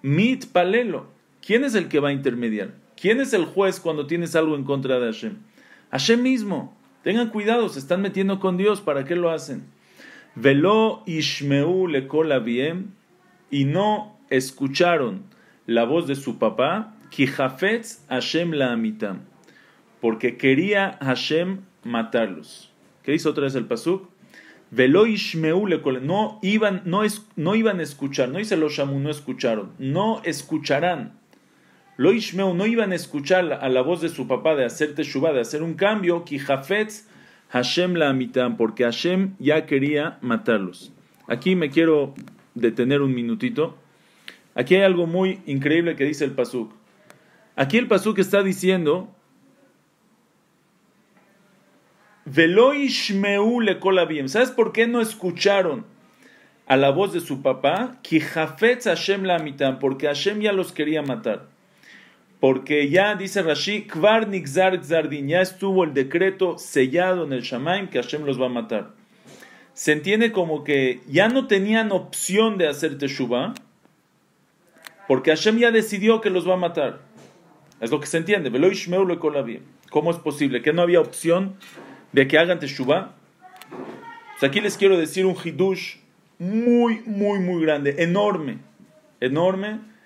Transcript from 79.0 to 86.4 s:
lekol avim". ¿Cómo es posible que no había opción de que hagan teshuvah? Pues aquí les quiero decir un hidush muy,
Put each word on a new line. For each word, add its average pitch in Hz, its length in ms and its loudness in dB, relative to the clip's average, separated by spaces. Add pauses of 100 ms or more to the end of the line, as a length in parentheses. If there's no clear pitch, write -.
lekol 160 320 -2
avim". 117 260 -6 (280)
¿Cómo 160 220 0
es 165 40 -8
posible 143 460 -2
que 151 100 2
no 175 100 2
había 175 180 6
opción 175 540 0 (580)
de 135 160 4
que 151 100 4
hagan 170 220 2
teshuvah? 143 540 -2 (1200)
Pues - 100 2
aquí 208 120 -2
les 208 160 -2
quiero 190 220 6
decir 175 280 0
un 190 160 0
hidush 170 540 -2 (420)
muy, 226 680 2